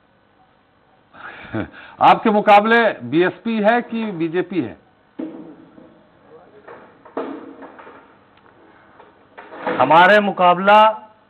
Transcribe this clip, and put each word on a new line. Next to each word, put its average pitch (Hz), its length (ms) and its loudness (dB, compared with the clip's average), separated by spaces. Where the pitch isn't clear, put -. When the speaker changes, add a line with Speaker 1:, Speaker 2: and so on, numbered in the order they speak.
Speaker 1:
<laughs> - 460 -16
आपके 180 280 2
मुकाबले 208 600 2
बीएसपी 175 680 -4
है 233 200 2
कि 226 300 -10
बीजेपी 170 500 -6
है? 104 160 -14
Speaker 2:
हमारे 175 420 4
मुकाबला 202 920 2